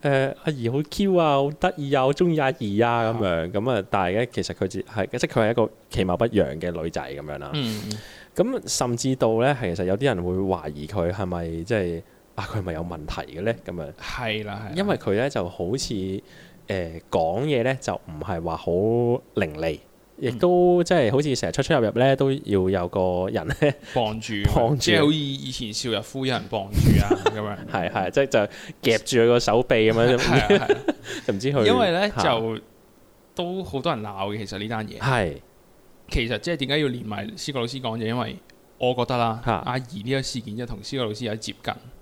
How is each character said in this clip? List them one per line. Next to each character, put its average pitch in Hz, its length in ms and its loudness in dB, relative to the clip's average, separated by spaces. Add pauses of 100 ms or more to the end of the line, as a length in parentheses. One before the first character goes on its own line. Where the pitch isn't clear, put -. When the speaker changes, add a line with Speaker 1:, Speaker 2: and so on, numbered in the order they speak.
Speaker 1:
誒， 135 400 2
阿 160 100 -2
儀 117 200 -2
好 143 180 0
Q 196 260 2
啊， 156 200 4
好 139 160 2
得 180 240 0
意 139 180 -2
啊， 131 120 4
我 139 80 4
鍾 175 160 4
意 156 80 2
阿 135 140 2
儀 107 340 2
啊， 117 260 2
咁 117 60 -2
樣。 107 80 2
Speaker 2:
啊。 85 280 0
Speaker 1:
咁 107 160 0
啊， 104 180 0
但 101 140 2 (100)
係 98 60 0
呢， 120 140 0
其 98 100 -4
實 - 120 -6
佢 98 140 -2
只 95 140 -6
係， 101 240 0 (120)
即 - 80 0
係 - 40 -4
佢 120 160 2
係 110 60 4
一 - 20 0
個 113 160 2 (180)
其 - 160 0
貌 90 120 2
不 117 100 2
揚 85 340 2
嘅 87 100 -2 (120)
女 82 80 -4
仔 110 120 -6
咁 139 180 -10
樣 147 180 -10
啦。 143 160 -10
Speaker 2:
嗯， 113 320 -4
嗯。 107 120 -6 (380)
Speaker 1:
咁 233 300 0
甚 123 320 0
至 131 180 0
到 120 120 2 (120)
呢， 135 180 4
係 95 160 -2
其 92 80 -2
實 90 40 0
有 92 100 0
啲 131 80 -4
人 104 180 0
會 90 120 -2
懷 92 400 -2
疑 73 120 -10
佢 87 240 -2
係 95 140 -4
咪， 87 200 -4 (200)
即 113 100 -2
係， 87 280 -2 (320)
啊， 98 120 -8
佢 110 120 -6
係 98 40 -4
咪 90 120 -6
有 78 100 -6
問 82 220 -10
題 - 80 -8 (240)
嘅 - 40 -8
呢？ 113 120 -2 (100)
咁 92 80 -10
樣。 80 220 -8
Speaker 2:
係 110 500 -6
啦， 101 180 -10
係 104 60 -12
啦。 - 80 -10
Speaker 1:
因 196 100 -2
為 185 100 0
佢 101 200 0
呢， 131 140 0
就 92 180 -2
好 90 260 -4
似， 139 200 -6
誒， 95 260 -4 (880)
講 90 340 0
嘢 135 200 0
呢， 131 160 2
就 98 140 -4
唔 76 260 -12
係 85 220 -4
話 82 160 -4
好 - 80 -8 (720)
伶 156 180 -2
俐， 160 200 -2 (400)
亦 - 140 -2
都， 180 500 4
Speaker 2:
嗯。 - 20 4
Speaker 1:
即 180 100 2
係 127 180 6
好 131 100 4
似 147 140 0
成 95 120 -2
日 80 40 -4
出 139 100 0
出 - 100 2
入 135 80 4
入 107 120 2
呢， 131 240 4
都 135 140 2
要 98 380 2
有 90 200 0
個 98 120 -2 (320)
人 87 140 -2
呢， - 80 -4 (400)
Speaker 2:
傍 110 260 -2
住。 110 140 -6 (100)
Speaker 1:
<laughs> 107 100 4
傍 117 180 6
住。 147 40 2
Speaker 2:
即 147 160 2
係 165 100 6
好 147 80 6
似 156 60 4
以 139 340 -6
前 123 220 -6
邵 117 200 -4
逸 101 100 0
夫 135 240 -6
有 127 80 0
人 117 160 -4
傍 101 200 -4
住 - 80 0 (240)
啊， - 60 2 (160)
咁 - 160 0
樣。 101 240 -4
Speaker 1:
<laughs> - 80 -12
係， 90 180 0
係， 92 220 0
即 139 80 2
係 139 60 4
就 123 120 2 (440)
夾 113 160 4
住 - 240 -2
佢 117 60 8
個 120 120 6
手 117 220 2
臂 110 280 4
咁 110 40 4
樣。 120 240 6
Speaker 2:
係 - 200 2
啊， 110 120 4
係 - 100 6
啊。 - 80 -4 (240)
Speaker 1:
<laughs> - 340 -10
就 117 60 -2
唔 98 80 -2
知 131 140 -2
佢 123 100 4
Speaker 2:
因 233 140 4
為 208 140 2
呢， 190 180 0
Speaker 1:
嚇。 208 120 -2
Speaker 2:
就 113 360 0 (760)
都 180 300 -6
好 139 160 -6
多 156 140 0
人 107 100 -8
鬧 98 260 -6
嘅， 104 60 -6
其 107 100 -8
實 98 120 -8
呢 104 100 -6
單 110 180 -4
嘢。 - 120 -14
Speaker 1:
係。 113 340 0 (760)
Speaker 2:
其 117 200 0
實 113 100 -2
即 175 140 -4
係 165 60 -2
點 135 100 -2
解 143 100 2
要 151 80 2
連 123 180 -4
埋 104 220 -6 (100)
思 - 140 -8
覺 135 80 -4
老 117 60 0
師 127 160 -8
講 117 180 -4
嘢？ 113 80 -4
因 113 100 -2
為 123 200 -4 (420)
我 127 160 2
覺 123 120 0
得 127 120 -2
啦， 113 260 0
Speaker 1:
嚇。 120 80 2
Speaker 2:
阿 123 240 -2
儀 123 280 -8
呢 123 80 -2
個 135 100 0
事 127 180 -6
件 110 160 -10
就 123 80 -6
同 117 160 -10
思 98 100 -12
覺 139 80 -4
老 120 100 -2
師 107 160 -6
有 107 80 -2
啲 110 60 -4
接 104 160 -8 (100)
近。 110 100 -4 (280)